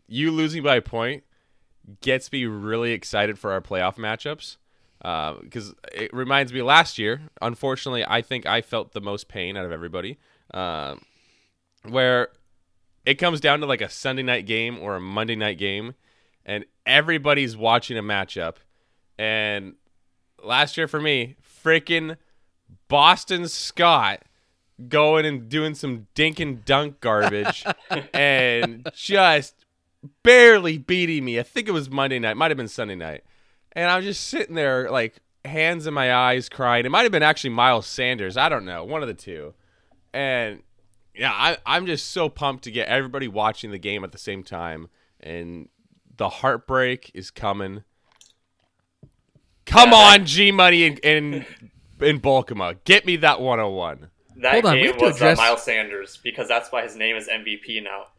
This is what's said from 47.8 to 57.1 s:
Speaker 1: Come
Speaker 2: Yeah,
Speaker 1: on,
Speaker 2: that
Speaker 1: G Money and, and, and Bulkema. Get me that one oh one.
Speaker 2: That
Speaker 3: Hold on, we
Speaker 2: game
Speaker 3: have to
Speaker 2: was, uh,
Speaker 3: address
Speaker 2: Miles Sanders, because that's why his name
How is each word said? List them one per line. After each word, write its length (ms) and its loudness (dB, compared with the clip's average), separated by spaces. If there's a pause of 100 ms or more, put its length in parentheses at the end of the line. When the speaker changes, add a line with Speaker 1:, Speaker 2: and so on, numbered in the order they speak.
Speaker 1:
Come 260 10
Speaker 2:
Yeah, 60 12
Speaker 1:
on, 240 12
Speaker 2:
that 60 -4
Speaker 1:
G 260 4
Money 340 6
and, 180 0
and, 420 0 (540)
and 220 2
Bulkema. 600 0
Get 200 8
me 120 -2
that 240 4
one 200 0
oh 100 -2
one. 400 -6 (260)
Speaker 2:
That 160 0
Speaker 3:
Hold 140 4
on, 80 4
we 80 -2
Speaker 2:
game 60 4
Speaker 3:
have 100 -2
to 80 4
Speaker 2:
was, 80 4
uh, 20 -12
Speaker 3:
address 220 4
Speaker 2:
Miles 240 4
Sanders, 600 -6
because 240 -6
that's 240 -2
why 120 -4
his 120 -10
name 220 -4